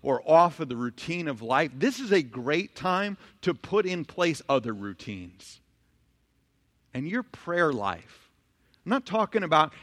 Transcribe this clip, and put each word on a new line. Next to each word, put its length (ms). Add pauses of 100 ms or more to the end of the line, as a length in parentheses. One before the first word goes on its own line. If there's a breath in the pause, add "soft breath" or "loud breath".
or 260
off 300
of 100
the 80
routine 520
of 120
life, 340
this 260
is 120
a 100
great 520
time 420 (260 loud breath)
to 120
put 320
in 180
place 440
other 260
routines. 840 (1300)
And 160
your 140
prayer 500
life, 560 (560)
I'm 60
not 160
talking 380
about 280 (100 loud breath)